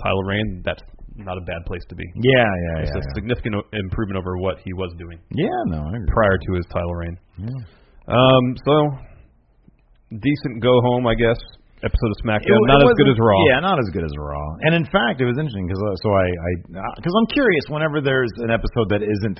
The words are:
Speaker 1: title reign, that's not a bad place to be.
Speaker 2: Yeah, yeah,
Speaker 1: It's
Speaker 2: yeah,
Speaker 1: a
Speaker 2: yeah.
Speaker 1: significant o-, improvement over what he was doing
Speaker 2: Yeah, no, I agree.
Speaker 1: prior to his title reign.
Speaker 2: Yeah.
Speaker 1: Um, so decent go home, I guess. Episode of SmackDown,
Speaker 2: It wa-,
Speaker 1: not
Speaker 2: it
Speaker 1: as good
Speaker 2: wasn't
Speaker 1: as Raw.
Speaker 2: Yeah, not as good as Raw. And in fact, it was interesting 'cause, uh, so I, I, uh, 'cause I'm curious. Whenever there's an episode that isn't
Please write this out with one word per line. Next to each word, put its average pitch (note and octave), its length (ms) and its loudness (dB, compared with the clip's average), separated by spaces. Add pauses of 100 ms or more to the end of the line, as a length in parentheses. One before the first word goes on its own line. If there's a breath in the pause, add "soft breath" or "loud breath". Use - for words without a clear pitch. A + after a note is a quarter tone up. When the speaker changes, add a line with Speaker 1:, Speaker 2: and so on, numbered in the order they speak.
Speaker 1:
title G2 200 -2
reign, G2 400 -4
that's E2+ 200 -8 (320)
not F#2+ 220 -12
a F#2 40 -10
bad E2+ 240 -10
place F2+ 240 -10
to F2 60 -16
be. E2+ 80 -12 (160)
Speaker 2:
Yeah, B2 240 4
yeah, E2+ 400 -2
Speaker 1:
It's D2 80 -4
Speaker 2:
yeah, F#2 80 -4
Speaker 1:
a - 40 -6
Speaker 2:
yeah. C#2 120 -8
Speaker 1:
significant A2 400 -6
o-, G2+ 160 -6
improvement G2 480 -4
over F#2 180 -6
what F#2 260 -4
he F#2+ 100 -10
was F2+ 260 -6
doing E2+ 200 -16 (120)
Speaker 2:
Yeah, E3 160 -2 (240)
no, D#2 160 -4
I F#2+ 80 -6
agree. A2 160 -10
Speaker 1:
prior G2 260 4
to - 180 -6
his F2 120 -2
title F2 280 -6
reign. E2+ 200 -8 (240)
Speaker 2:
Yeah. A#2+ 240 -10 (480 soft breath)
Speaker 1:
Um, B2+ 520 4
so C#3+ 120 4 (1400 soft breath)
decent A#2 500 -4
go B2 220 6
home, B2 240 2
I A2+ 80 2
guess. A2+ 240 2 (420)
Episode A2+ 320 0
of - 80 -10
SmackDown, G#2+ 240 -2
Speaker 2:
It G#3+ 160 6
wa-, C3+ 160 4
Speaker 1:
not C#3+ 80 10
Speaker 2:
it A#3+ 60 8
Speaker 1:
as A#3 80 4
good C#3 100 6
Speaker 2:
wasn't A#2+ 80 4
Speaker 1:
as - 80 2
Raw. G2 140 6 (100)
Speaker 2:
Yeah, C3+ 100 4
not F3+ 200 0
as G#2+ 100 0
good E2+ 160 -4
as D2 140 -6
Raw. D2 280 -8 (200)
And E3 80 4
in E3+ 100 0
fact, G3+ 320 -2
it B2+ 80 0
was B2 140 0
interesting A2 260 -4
'cause, F#2+ 160 -4
uh, G2+ 220 -2
so A2 100 0
I, F#2+ 160 4
I, F2 220 -4 (260)
uh, A2 240 -8
'cause F3 160 0
I'm A3+ 160 2
curious. G#3+ 360 2
Whenever D3+ 320 -2
there's C3 360 0
an A2+ 140 -2
episode A2+ 420 0
that G#2 80 0
isn't G#2 380 -2